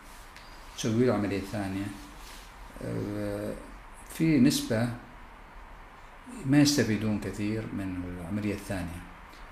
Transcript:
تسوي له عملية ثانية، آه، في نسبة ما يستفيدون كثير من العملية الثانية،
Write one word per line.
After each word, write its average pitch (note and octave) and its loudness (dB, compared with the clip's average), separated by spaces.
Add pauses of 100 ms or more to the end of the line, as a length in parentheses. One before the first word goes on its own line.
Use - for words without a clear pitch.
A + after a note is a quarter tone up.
(760)
تسوي A#2 4
له A2+ 6
عملية G2+ 2
ثانية، G2 -2 (1000)
آه، G#2 -4 (560)
في D#3+ 6
نسبة A#2+ 6 (1600)
ما D3 8
يستفيدون G#2+ 4
كثير G#2 -2 (100)
من F#2+ -4 (160)
العملية G2+ 0
الثانية، F2 -4 (500)